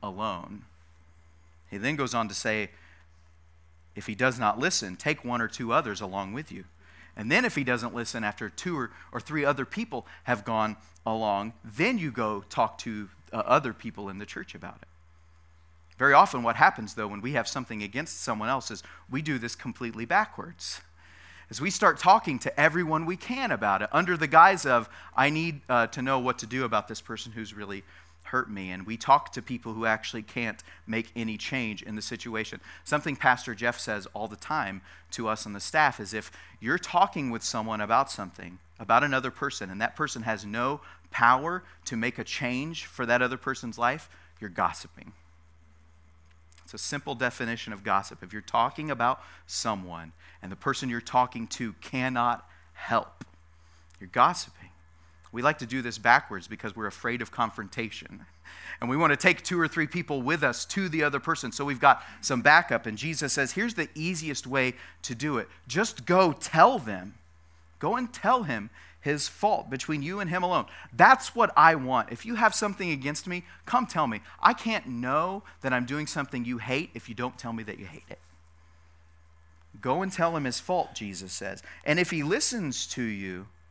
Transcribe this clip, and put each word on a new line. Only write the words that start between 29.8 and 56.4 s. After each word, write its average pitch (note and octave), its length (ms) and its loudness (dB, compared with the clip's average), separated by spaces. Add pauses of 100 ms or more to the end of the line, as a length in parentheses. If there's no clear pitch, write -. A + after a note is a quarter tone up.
actually A2 380 -2
can't A2+ 420 -8 (220)
make A2+ 280 -6
any A2 220 -6
change A2+ 460 -6
in G#2+ 140 -10
the G#2 60 -8
situation. A2 580 -8 (220)
Something D3 320 -2
Pastor B2 400 2
Jeff A#2+ 240 -2
says G#2 360 -6
all G#2 120 -6
the G#2 100 -12
time G2 440 -6 (300)
to A2+ 180 -4
us G#2+ 160 -2
on G#2 80 -10
the G2+ 80 -10
staff D3+ 400 2
is, G2+ 140 -8
"If G#2+ 180 -8 (280)
you're C3+ 180 0
talking E3 520 2
with A2+ 140 -6
someone A2 380 -4
about A#2 280 2
something, F2+ 480 -10 (200)
about A#2 260 6
another C3 260 0
person, B2+ 380 -6
and F#2 140 -10
that - 120 -2
person C#3 280 -4
has G#2+ 240 -4
no B2 340 -2 (300)
power C3+ 520 4 (220)
to - 100 -6
make A#2 240 -2
a A2+ 60 -8
change C#3+ 600 -6
for - 180 -6
that A#2+ 160 4
other B2+ 160 2
person's B2 420 -8
life, B2 300 -2 (320)
you're G#2+ 80 -8
gossiping." - 640 -4 (1500)
It's - 100 -18
a G#2+ 40 -12
simple C#3+ 360 -4
definition A#2 600 -4
of F#2+ 100 -14
gossip. G2 380 0
If F#2 100 -16
you're G#2+ 80 -10
talking C#3 500 0
about B2 320 0 (240)
someone F2 640 -6 (280)
and F#2 100 -12
the F#2+ 60 -10
person C3+ 320 -2
you're A#2 140 -4
talking B2 460 0
to A2+ 260 -6
cannot B2+ 760 -2 (220)
help, - 520 -2 (760)
you're F#2+ 80 -14
gossiping. - 640 2 (600)
We A#2+ 120 -4
like D3+ 160 4
to B2 80 -8
do B2+ 160 -4
this A2+ 160 -8
backwards A2 500 2